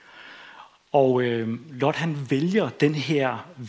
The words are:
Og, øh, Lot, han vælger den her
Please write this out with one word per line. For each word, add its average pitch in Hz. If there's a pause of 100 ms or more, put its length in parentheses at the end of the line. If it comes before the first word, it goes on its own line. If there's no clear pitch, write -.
(920)
Og, 131
øh, 117 (120)
Lot, 135
han 143
vælger 165
den 147
her 131 (220)